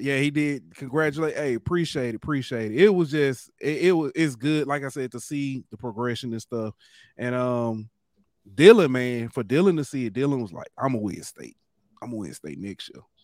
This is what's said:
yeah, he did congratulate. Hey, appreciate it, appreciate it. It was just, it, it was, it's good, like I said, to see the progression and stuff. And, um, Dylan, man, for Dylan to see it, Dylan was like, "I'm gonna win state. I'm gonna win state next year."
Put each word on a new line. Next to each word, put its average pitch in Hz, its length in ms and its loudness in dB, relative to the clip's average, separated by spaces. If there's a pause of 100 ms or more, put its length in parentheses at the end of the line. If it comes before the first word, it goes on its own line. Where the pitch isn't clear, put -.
yeah, 139 160 -2
he 143 120 2
did 147 460 -2
congratulate. 151 600 -2
Hey, 139 180 -2
appreciate 147 560 -2
it, 113 60 -6
appreciate 120 580 -4
it. 139 80 2
It 208 80 10
was 175 220 2
just, 139 400 -2 (100)
it, 151 220 -2
it 185 100 6
was, 156 220 0
it's 151 200 0
good, 147 320 0
like 143 160 -2
I 135 60 -6
said, 127 240 -6
to 120 60 -10
see 139 520 -6
the 107 60 -16
progression 120 560 -4
and 113 80 -6
stuff. 110 320 -6 (420)
And, 123 180 -4
um, 120 560 -2 (640)
Dylan, 175 360 10
man, 123 400 -2
for 120 160 -4
Dylan 165 320 4
to 143 80 -2
see 127 220 -4
it, 101 60 -6
Dylan 135 280 0
was 98 100 -8
like, 80 160 -14 (100)
"I'm 131 160 -2
gonna 107 100 -4
win 87 200 -6
state. - 320 -18 (460)
I'm - 80 -12
gonna 113 120 -8
win 80 120 -10
state 76 260 -14
next 98 300 -12
year." - 120 -20 (220)